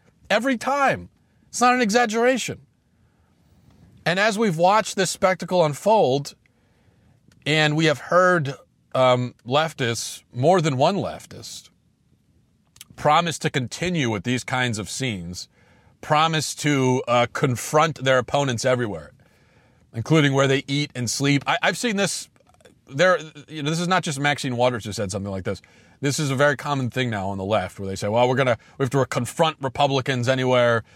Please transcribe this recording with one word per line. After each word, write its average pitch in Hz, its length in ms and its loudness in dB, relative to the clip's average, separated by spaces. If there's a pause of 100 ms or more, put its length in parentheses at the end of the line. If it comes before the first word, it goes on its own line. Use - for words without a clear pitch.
(280)
every 226 300 0
time. 247 500 0 (400)
It's - 120 -10
not 247 140 4
an 254 60 0
exaggeration. 233 800 0 (1400)
And 175 140 0
as 208 200 0
we've 208 180 0
watched 190 400 2
this 190 140 0
spectacle 180 540 0
unfold, 147 720 0 (1120)
and 151 300 2
we 160 80 2
have 151 140 2
heard, 175 560 2 (400)
um, 127 400 2 (120)
leftists, 131 840 -2
more 165 280 4
than 147 160 -2
one 165 200 2
leftist, - 760 -10 (1300)
promise 160 420 2
to 160 120 -2
continue 147 600 -2
with 101 140 -2
these 123 180 -2
kinds 123 360 -2
of 101 120 -8
scenes, 92 580 -8 (520)
promise 156 560 0
to, 131 500 2
uh, 120 260 2
confront 147 720 0
their 131 160 4
opponents 127 460 -2
everywhere, 117 480 -2 (840)
including 143 380 2
where 135 160 2
they 139 180 0
eat 147 280 -4
and 123 140 -6
sleep. 139 380 0
I, 156 160 0
I've 175 160 -2
seen 226 180 -2
this. - 320 -4 (600)
There, 170 300 2 (300)
you 156 140 -10
know, 143 80 -2
this 165 100 -2
is 175 80 -4
not 180 140 2
just 143 160 -6
Maxine 143 380 -2
Waters 120 280 0
who 104 80 -8
said 101 180 -6
something 101 200 -6
like 95 140 -8
this. 98 160 -6 (400)
This 139 180 -2
is 147 120 -2
a 135 60 -2
very 143 200 2
common 135 340 -4
thing 127 200 -4
now 98 200 -4
on 98 80 -8
the 95 60 -6
left, 98 360 -2
where 98 80 -8
they 98 80 -6
say, 107 100 -6
"Well, 117 220 2
we're 127 80 0
gonna, 127 220 0 (200)
we 139 60 0
have 123 60 -2
to 135 160 0
confront 151 540 -2
Republicans 135 680 0
anywhere, 123 560 2 (120)